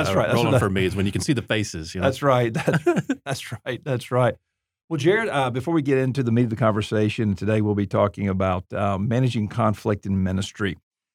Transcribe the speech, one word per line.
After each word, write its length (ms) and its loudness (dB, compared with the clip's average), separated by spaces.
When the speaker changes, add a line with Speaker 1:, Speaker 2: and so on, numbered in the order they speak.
Speaker 1:
That's 120 0
right. 140 2
That's 80 0
Speaker 2:
rolling 160 2
Speaker 1:
what 80 6
Speaker 2:
for 100 2
me, 160 0
is 100 -2
when 80 0
you 80 -2
can 80 -2
see 140 0
the 80 -2
faces, 520 -4
you 60 -6
know? 60 2
Speaker 1:
That's 160 -2
right. 320 2
That, 680 0
Speaker 2:
<laughs> 60 -16
Speaker 1:
that's 260 -8
right. 180 -8
That's 260 -4
right. 240 2
Well, 100 -4
Jared, 320 2
uh, 180 0
before 240 -4
we 80 2
get 160 2
into 260 0
the 80 0
meat 140 4
of 60 0
the 60 -4
conversation, 800 0
today 280 0
we'll 140 2
be 100 0
talking 420 0
about, 460 -2
um, 340 -2
managing 400 0
conflict 560 -2
in 180 0
ministry. 540 -4